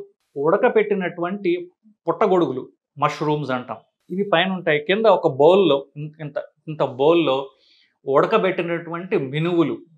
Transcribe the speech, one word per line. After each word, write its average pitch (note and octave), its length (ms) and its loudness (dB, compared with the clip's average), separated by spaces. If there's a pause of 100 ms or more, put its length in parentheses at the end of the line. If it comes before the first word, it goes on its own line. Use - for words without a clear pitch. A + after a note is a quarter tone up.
(360)
ఉడకపెట్టినటువంటి F#3 1120 0 (560)
పుట్టగొడుగులు, E3 560 2 (400)
mushrooms D3 540 -2
అంటాం, A#2+ 220 -10 (320)
ఇవి F#3+ 220 -4
పైన E3+ 160 2 (100)
ఉంటాయి. E3 200 0 (100)
కింద G#3+ 180 2 (120)
ఒక E3 100 -2 (120)
బౌల్‌లో E3 380 6 (180)
ఇన్-, D3+ 180 -12 (100)
ఇంత, D3 120 -12 (320)
ఇంత D#3 140 -6 (180)
బౌల్‌లో D3 360 2 (720)
ఉడకబెట్టినటువంటి F3 1080 -2 (160)
మినువులు, D#3+ 420 0 (240)